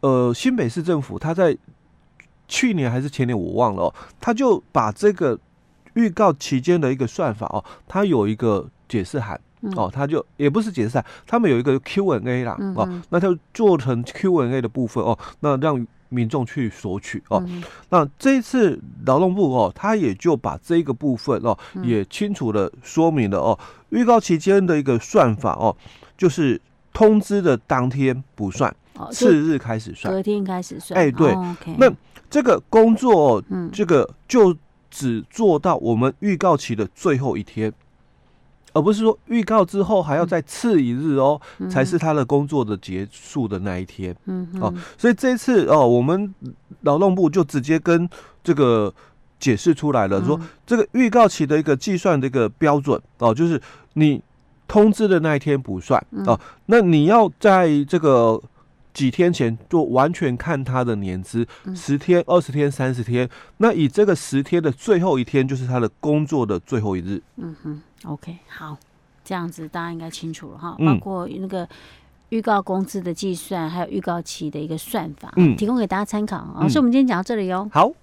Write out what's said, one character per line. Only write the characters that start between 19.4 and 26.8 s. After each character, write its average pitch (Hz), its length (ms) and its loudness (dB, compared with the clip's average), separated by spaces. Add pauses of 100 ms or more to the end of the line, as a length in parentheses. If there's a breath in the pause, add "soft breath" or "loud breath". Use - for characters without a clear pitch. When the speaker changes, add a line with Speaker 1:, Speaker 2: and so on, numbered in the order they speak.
Speaker 1:
哦， 104 200 2
他 214 200 -2
也 143 200 0
就 165 200 0
把 76 280 -6
这 170 200 0
个 135 120 -4
部 135 200 -2
分 117 280 -4
哦， 113 140 0 (180 loud breath)
Speaker 2:
嗯。 185 100 -8
Speaker 1:
也 113 220 0
清 208 260 -4
楚 127 180 -4
地 101 220 0 (100)
说 165 280 0
明 131 200 0
了 98 80 -2
哦， 92 200 0 (320 loud breath)
预 233 120 0
告 233 160 4
期 170 200 0
间 190 260 2
的 170 140 0
一 143 40 -2
个 131 160 0
算 123 380 2
法 101 200 -2
哦， 110 200 0 (400 soft breath)
就 185 100 0
是 139 320 2 (360)